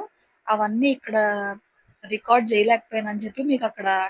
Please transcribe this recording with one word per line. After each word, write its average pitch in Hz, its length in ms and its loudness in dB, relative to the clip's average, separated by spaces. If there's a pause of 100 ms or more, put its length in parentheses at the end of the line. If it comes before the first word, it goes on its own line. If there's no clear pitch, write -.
(460)
అవన్నీ 214 440 0
ఇక్కడ 220 260 -4 (880)
రికార్డు 226 420 2
చేయలేకపోయానని 214 760 0
చెప్పి 220 200 -8
మీకు 269 220 0
అక్కడ 214 240 -4 (220)